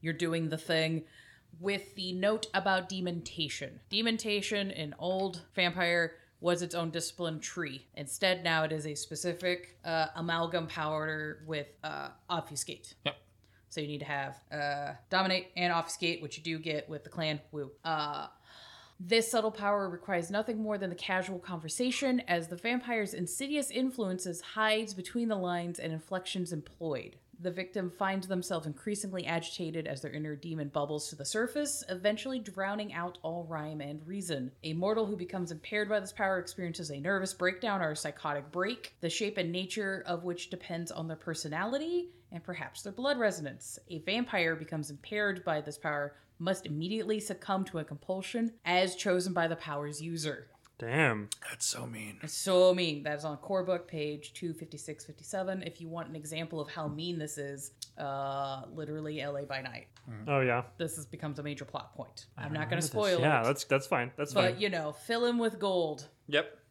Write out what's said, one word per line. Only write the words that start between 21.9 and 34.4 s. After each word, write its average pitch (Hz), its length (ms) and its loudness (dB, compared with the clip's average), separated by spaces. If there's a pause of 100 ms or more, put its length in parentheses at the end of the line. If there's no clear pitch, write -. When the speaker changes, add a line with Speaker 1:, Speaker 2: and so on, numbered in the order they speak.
Speaker 1:
as 170 200 2
the 175 80 -6
vampire's 233 580 0
insidious 277 560 0
influences 190 680 0
hides 214 540 2
between 226 340 -2
the 214 80 2
lines 175 420 0
and 160 140 -2
inflections 180 600 -2
employed. 151 640 -4 (240)
The 175 100 0
victim 180 400 -2
finds 190 380 0
themselves 180 400 0
increasingly 190 580 -4
agitated 160 640 -2
as 139 120 -4
their 147 120 -6
inner 151 240 -4
demon 156 320 -4
bubbles 147 400 0
to 156 80 -10
the 143 80 -10
surface, 247 640 0
eventually 214 500 0
drowning 208 540 -2
out 175 300 -4
all 165 260 -2
rhyme 156 320 -4
and 147 260 -6
reason. 165 460 -2 (100)